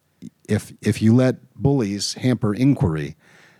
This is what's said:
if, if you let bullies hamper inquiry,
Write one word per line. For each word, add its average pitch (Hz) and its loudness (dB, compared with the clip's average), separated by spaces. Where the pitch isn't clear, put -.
if, 104 -2
if 104 0
you 110 6
let 127 0
bullies 107 -2
hamper 117 -2
inquiry, 95 0